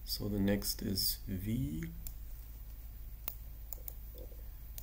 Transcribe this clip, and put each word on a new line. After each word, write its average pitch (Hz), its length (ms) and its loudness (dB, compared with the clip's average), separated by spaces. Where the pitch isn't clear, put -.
So - 240 0
the 101 120 4
next 101 420 6
is - 460 4
V. 120 560 2